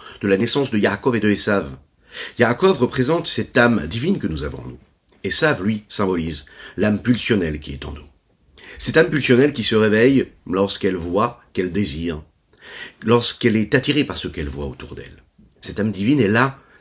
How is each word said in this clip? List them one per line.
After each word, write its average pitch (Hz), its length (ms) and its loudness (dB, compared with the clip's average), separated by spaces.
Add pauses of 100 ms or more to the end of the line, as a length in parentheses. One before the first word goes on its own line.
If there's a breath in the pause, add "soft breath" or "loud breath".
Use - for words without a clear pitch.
(200 loud breath)
de 110 60 -2
la 98 100 4
naissance 120 360 0
de 110 60 0
Yaakov 101 360 2
et 110 60 0
de 104 100 2
Esav. 98 400 0 (680 loud breath)
Yaakov 123 380 4
représente 151 500 0
cette - 280 -6
âme 117 300 4
divine 131 320 -2
que - 80 -4
nous 80 160 -6
avons 67 160 -8
en 62 80 -14
nous. 62 120 -14 (440)
Esav, 107 400 0
lui, 107 260 -2
symbolise 85 560 -4 (320 loud breath)
l'âme 104 240 2
pulsionnelle 95 600 0
qui 73 120 -12
est 69 120 -12
en 71 80 -10
nous. 73 140 -16 (720 loud breath)
Cette - 180 -2
âme 160 120 6
pulsionnelle 135 440 4
qui 117 100 -4
se 110 140 0
réveille 110 520 4 (160)
lorsqu'elle 95 520 -2
voit, 90 440 -2 (120)
qu'elle 90 180 -4
désire, 82 500 -4 (840 loud breath)
lorsqu'elle 117 500 2
est 110 220 2
attirée 139 260 0
par 90 140 -8
ce - 100 -8
qu'elle 76 220 -8
voit 71 180 -8
autour - 300 -14
d'elle. - 260 -18 (380)
Cette 92 180 -10
âme 107 140 0
divine 104 260 2
est 113 80 4
là, 120 320 2 (220 soft breath)